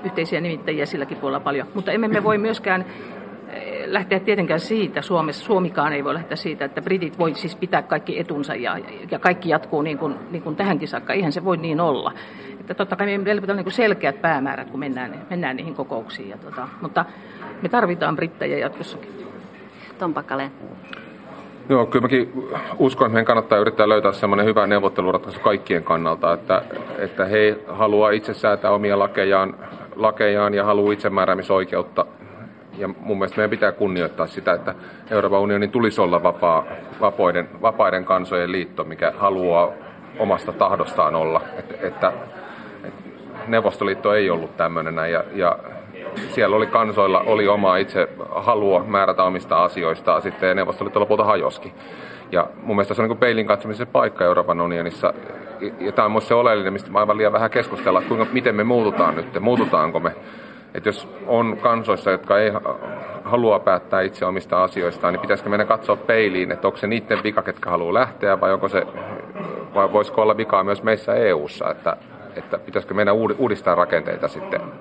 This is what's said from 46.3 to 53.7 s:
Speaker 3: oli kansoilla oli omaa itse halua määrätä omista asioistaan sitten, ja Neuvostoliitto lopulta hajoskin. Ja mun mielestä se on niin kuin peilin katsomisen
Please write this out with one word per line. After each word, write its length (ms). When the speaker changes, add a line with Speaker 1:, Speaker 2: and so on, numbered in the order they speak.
Speaker 3:
oli 120
kansoilla 580
oli 220
omaa 300
itse 320
halua 520
määrätä 360
omista 400
asioistaan 580
sitten, 280
ja 60
Neuvostoliitto 440
lopulta 240
hajoskin. 500
Ja 160
mun 120
mielestä 180
se 80
on 20
niin 60
kuin 100
peilin 280
katsomisen 400